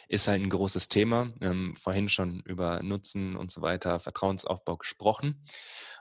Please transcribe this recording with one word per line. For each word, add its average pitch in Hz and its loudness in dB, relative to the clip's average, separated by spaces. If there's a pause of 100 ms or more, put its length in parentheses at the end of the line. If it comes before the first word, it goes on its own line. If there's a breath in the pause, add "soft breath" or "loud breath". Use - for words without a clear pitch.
ist 104 4
halt 98 4
'n 98 0
großes 95 2
Thema. 117 4
Wir 95 0
haben 90 0
vorhin 98 0
schon 90 0
über 87 -2
Nutzen 98 -2
und 92 -6
so 82 -6
weiter, 87 0
Vertrauensaufbau 92 -2
gesprochen. - 0 (580 loud breath)